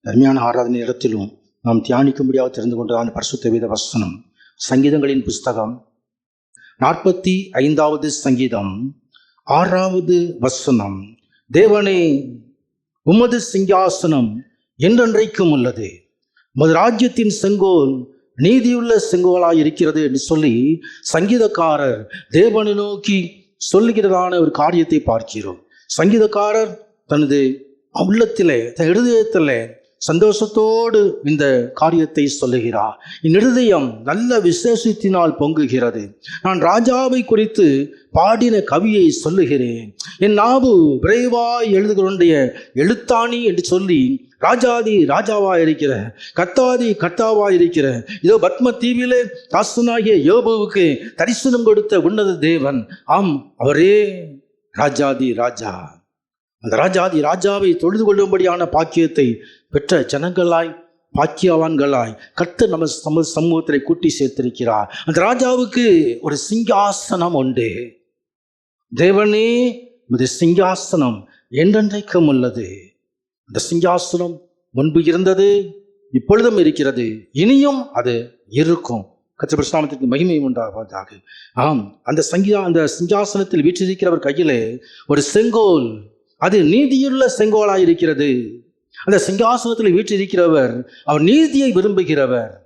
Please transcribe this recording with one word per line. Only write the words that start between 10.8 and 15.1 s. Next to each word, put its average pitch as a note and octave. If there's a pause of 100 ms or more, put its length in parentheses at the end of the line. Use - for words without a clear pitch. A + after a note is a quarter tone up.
"தேவனே, F3+ (720)
உமது A#3 (120)
சிங்காசனம் F3 (280)
என்றென்றைக்கும் G#3+